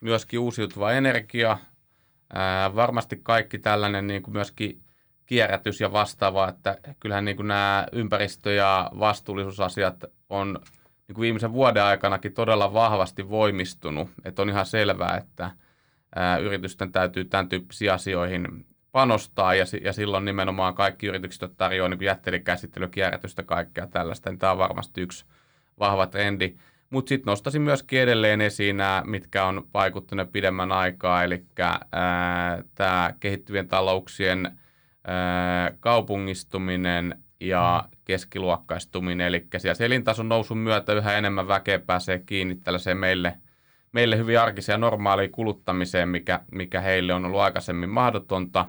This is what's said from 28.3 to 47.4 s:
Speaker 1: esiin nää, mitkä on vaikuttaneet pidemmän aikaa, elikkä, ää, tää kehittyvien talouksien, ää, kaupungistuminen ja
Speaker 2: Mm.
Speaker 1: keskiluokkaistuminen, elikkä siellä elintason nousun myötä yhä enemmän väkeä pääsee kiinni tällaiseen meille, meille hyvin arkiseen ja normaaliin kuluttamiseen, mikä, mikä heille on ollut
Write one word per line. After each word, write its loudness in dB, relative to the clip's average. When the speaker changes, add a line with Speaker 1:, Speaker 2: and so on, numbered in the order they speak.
Speaker 1:
esiin 0
nää, 2
mitkä -2
on -2
vaikuttaneet -2
pidemmän 0
aikaa, 2
elikkä, -2
ää, 0
tää 2
kehittyvien -4
talouksien, 0
ää, 0
kaupungistuminen -2
ja 2
Speaker 2:
Mm. -20
Speaker 1:
keskiluokkaistuminen, -4
elikkä -4
siellä 0
elintason 0
nousun 0
myötä 0
yhä 0
enemmän -2
väkeä 2
pääsee -2
kiinni -4
tällaiseen -2
meille, 0
meille 4
hyvin 4
arkiseen 0
ja 2
normaaliin 2
kuluttamiseen, -2
mikä, 0
mikä -6
heille 2
on -2
ollut 0